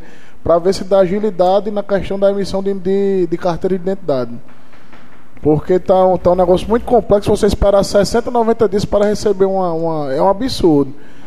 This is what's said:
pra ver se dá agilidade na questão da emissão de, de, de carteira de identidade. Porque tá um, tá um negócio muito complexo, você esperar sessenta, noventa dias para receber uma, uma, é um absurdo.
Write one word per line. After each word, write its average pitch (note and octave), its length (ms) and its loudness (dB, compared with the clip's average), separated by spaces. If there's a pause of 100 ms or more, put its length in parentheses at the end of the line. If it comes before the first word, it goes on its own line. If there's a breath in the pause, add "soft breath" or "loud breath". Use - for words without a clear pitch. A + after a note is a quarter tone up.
(440 loud breath)
pra E3 140 4
ver F3 160 2
se G#3 100 -6
dá F#3+ 160 2
agilidade G3 680 0
na G3+ 140 -4
questão G3 360 -2
da G3 120 4
emissão G3 320 -2
de, G3 100 -2
de, F#3+ 540 0
de E3+ 100 -2
carteira F3+ 400 -2
de F3 60 -6
identidade. D#3 480 -4 (1080 loud breath)
Porque D#3 380 2
tá F#3 260 4
um, F#3 120 4
tá F3 140 2
um F3+ 40 4
negócio F3+ 340 2
muito A#3+ 160 0
complexo, G#3 440 2
você G#3 180 2
esperar G3+ 360 4
sessenta, G#3 460 0
noventa A3+ 400 0
dias G3+ 160 -2
para G#3 220 2
receber G3+ 380 0
uma, F#3+ 280 0
uma, D#3+ 400 -2
é D3+ 80 0
um F#3 80 4
absurdo. F3+ 640 2 (340 loud breath)